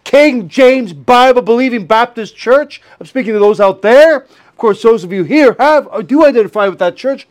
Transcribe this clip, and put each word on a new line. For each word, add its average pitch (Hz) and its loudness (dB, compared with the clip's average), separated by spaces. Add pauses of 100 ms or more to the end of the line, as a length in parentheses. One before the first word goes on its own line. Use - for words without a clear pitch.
King 254 0
James 254 0
Bible-believing 240 0
Baptist 226 -4
church, 277 -4 (180)
I'm 175 -20
speaking 226 -6
to 208 -2
those 208 0
out 190 0
there, 285 4
of - -18
course, 208 -4
those 226 0
of 175 -12
you 190 -4
here 247 2
have, 294 0
or 208 -10
do 285 0
identify 214 0
with 175 -8
that 180 -4
church, 262 -8